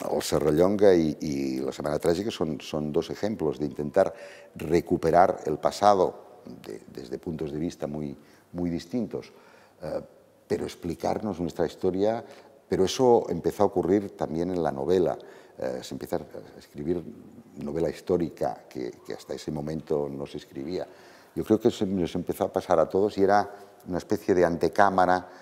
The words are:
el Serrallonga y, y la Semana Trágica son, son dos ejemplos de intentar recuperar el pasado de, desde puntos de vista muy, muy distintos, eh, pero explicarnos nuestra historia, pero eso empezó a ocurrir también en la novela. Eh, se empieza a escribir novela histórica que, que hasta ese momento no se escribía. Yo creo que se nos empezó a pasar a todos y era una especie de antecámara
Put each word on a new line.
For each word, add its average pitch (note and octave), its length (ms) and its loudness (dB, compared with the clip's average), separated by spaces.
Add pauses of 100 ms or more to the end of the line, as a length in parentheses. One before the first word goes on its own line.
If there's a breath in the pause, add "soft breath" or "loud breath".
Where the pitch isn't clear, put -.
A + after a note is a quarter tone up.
(120)
el D2+ 100 -2
Serrallonga F2+ 720 4
y, D#2+ 280 4
y C2+ 380 -2
la C2 120 -4
Semana D2+ 280 -4
Trágica F2+ 300 0
son, D#2 320 -4
son D2+ 300 -6
dos D#2+ 180 -2
ejemplos D#2 500 -4
de D2+ 60 -4
intentar D2+ 480 0 (420 loud breath)
recuperar E2 920 4
el D2+ 120 -2
pasado F#2 840 2 (240)
de, - 180 -14 (100)
desde B1+ 240 -10
puntos D#2 340 -6
de D2 80 -6
vista D#2+ 280 -6
muy, D2 280 -6 (380 loud breath)
muy F2 160 -2
distintos, F#2 640 -6 (500 loud breath)
eh, D2+ 200 -6 (460)
pero - 180 -2
explicarnos F2+ 720 -4
nuestra E2+ 260 -2
historia, G2 580 0 (460 loud breath)
pero - 160 2
eso A#2+ 440 4
empezó E2+ 340 0
a - 20 4
ocurrir F#2+ 500 2
también D#2+ 360 -4
en F2+ 100 -2
la D2+ 100 0
novela. D2+ 460 2 (400 loud breath)
Eh, B1+ 240 -6
se C2+ 140 -12
empieza - 220 -6
a - 420 -12
escribir D#2+ 440 -6 (540)
novela D2+ 320 -4
histórica D#2 800 -2
que, B1 220 -8 (140)
que G#1+ 80 -10
hasta - 200 -12
ese D2 180 -10
momento D2+ 560 -4
no C#2 200 -10
se D2 100 -12
escribía. D2 500 -10 (480 loud breath)
Yo E2 80 -4
creo G#2+ 160 4
que A#2+ 120 4
se - 140 -2
nos F#2 300 -2
empezó F2 300 -2
a - 80 -4
pasar F#2 260 2
a D2+ 80 4
todos G2+ 300 0
y F#2+ 60 4
era G2+ 260 4 (380 loud breath)
una F2+ 100 -4
especie G2 380 0
de F2 100 4
antecámara F2+ 840 2 (140 loud breath)